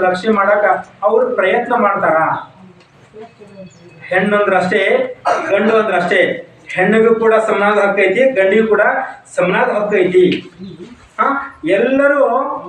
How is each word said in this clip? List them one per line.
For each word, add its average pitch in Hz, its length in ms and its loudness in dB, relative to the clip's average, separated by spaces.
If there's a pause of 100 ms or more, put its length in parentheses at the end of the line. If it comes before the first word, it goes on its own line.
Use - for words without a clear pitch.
ರಕ್ಷಣೆ 185 320 -2
ಮಾಡಾಕ 202 280 2 (420)
ಅವ್ರು 233 180 2 (140)
ಪ್ರಯತ್ನ 233 340 0 (120)
ಮಾಡ್ತಾರ. 175 340 0 (1900)
ಹೆಣ್ಣಂದ್ರ 202 500 0
ಅಷ್ಟೇ, 190 200 0 (720)
ಗಂಡು 220 300 2
ಅಂದ್ರ 196 200 -2
ಅಷ್ಟೇ. 180 200 0 (540)
ಹೆಣ್ಣಿಗೂ 220 360 2 (120)
ಕೂಡ 220 100 2 (160)
ಸಮನಾದ 208 360 0
ಹಕ್ಕು 202 220 0
ಐತಿ, 190 160 0 (160)
ಗಂಡಿಗೂ 196 320 2
ಕೂಡ 202 140 2 (500)
ಸಮನಾದ 208 340 0 (100)
ಹಕ್ಕು 208 240 -2
ಐತಿ. 180 220 4 (960)
ಹಾ, 226 80 0 (520)
ಎಲ್ಲರೂ 277 440 2 (460)